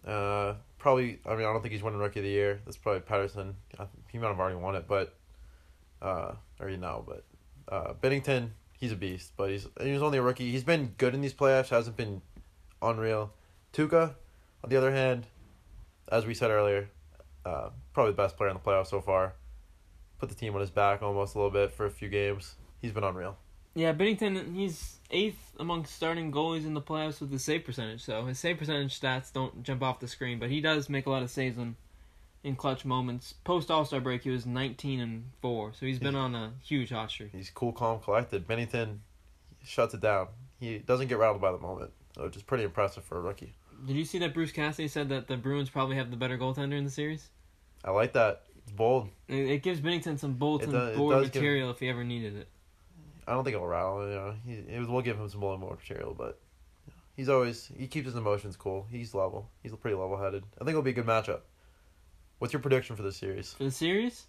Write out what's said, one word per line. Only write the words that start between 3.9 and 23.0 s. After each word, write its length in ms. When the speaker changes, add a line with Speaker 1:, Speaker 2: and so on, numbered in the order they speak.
Speaker 1:
he 80
might 100
have 120
already 160
won 180
it, 140
but, 260
uh, 320
or 80
you 80
know, 300
but, 180
uh, 260
Bennington, 580
he's 140
a 40
beast, 400
but 140
he's, 160
he 120
was 100
only 160
a 40
rookie. 280
He's 140
been 340
good 160
in 60
these 140
playoffs, 340
hasn't 280
been 240
unreal. 520
Tuukka, 420
on 60
the 60
other 160
hand, 340
as 180
we 80
said 160
earlier, 380
uh, 260
probably 200
the 40
best 200
player 140
in 40
the 60
playoffs 280
so 120
far. 340
Put 100
the 60
team 200
on 60
his 100
back 320
almost 320
a 40
little 120
bit 220
for 140
a 40
few 180
games. 460
He's 120
been 120